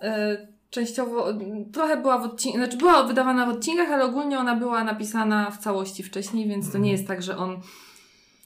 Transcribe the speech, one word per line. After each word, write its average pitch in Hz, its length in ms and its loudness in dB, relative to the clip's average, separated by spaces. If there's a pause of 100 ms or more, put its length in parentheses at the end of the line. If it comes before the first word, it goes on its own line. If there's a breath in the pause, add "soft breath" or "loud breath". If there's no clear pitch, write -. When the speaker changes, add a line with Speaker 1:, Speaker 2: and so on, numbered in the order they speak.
(340)
Speaker 1:
Y, 208 140 -8 (220)
częściowo, 233 640 -2
y, 214 40 -6 (380)
trochę 311 240 2
była 254 200 2
w 233 140 -4
odcin-, - 240 -4
znaczy 247 220 -2
była 311 260 8
wydawana 254 420 2
w 240 40 0
odcinkach, 320 420 0
ale 269 140 4
ogólnie 277 340 -2
ona 240 160 2
była 233 280 0
napisana 214 680 0
w 208 60 -14
całości 190 460 -4
wcześniej, 214 440 -4
więc 202 240 -2
to 202 60 -2
nie 202 140 4
Speaker 2:
Mhm. - 0 -
Speaker 1:
jest 190 160 0
tak, 180 160 -4
że 180 140 -6
on, 185 240 -6 (840 loud breath)